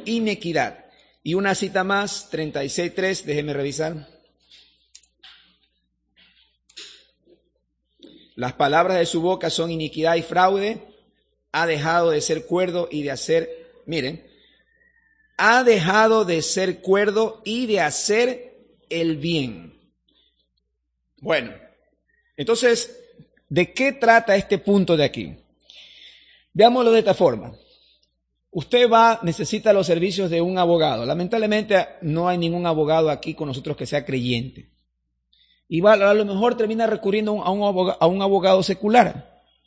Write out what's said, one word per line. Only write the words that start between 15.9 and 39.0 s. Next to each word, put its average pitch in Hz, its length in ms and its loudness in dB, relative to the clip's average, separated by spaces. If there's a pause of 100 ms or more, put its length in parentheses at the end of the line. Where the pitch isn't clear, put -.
de 170 180 -2
ser 185 380 -2
cuerdo 208 640 0
y 240 220 -6
de 208 140 0
hacer 220 760 -2 (320)
el 165 280 -2
bien. 135 580 -6 (1500)
Bueno, 139 320 -4 (840)
entonces, 233 640 0 (480)
¿de 170 240 0
qué 269 200 0
trata 226 440 4
este 196 220 0
punto 190 380 2
de 151 80 2
aquí? 107 320 -6 (1160)
Veámoslo 233 400 6
de 226 80 6
esta 196 140 2
forma. 120 400 0 (1040)
Usted 240 320 2
va, 226 360 6
necesita 214 480 0
los 196 160 2
servicios 175 420 0
de 165 100 0
un 185 180 -2
abogado. 160 460 2
Lamentablemente, 208 840 0 (140)
no 165 260 -2
hay 180 100 0
ningún 170 280 -2
abogado 156 440 0
aquí 151 240 -6
con 151 140 -8
nosotros 139 280 -8
que - 80 -10
sea 143 200 -6
creyente. 123 680 -6 (960)
Y 160 120 -2
va, 208 140 6
a 202 200 4
lo 214 100 2
mejor 208 320 -2
termina 226 300 -2
recurriendo 214 460 -2
a - 20 -2
un, 208 80 -6
a - 80 -4
un 202 120 -2
aboga-, 190 360 -2
a 165 80 4
un 190 160 0
abogado 190 400 2
secular 208 800 0 (240)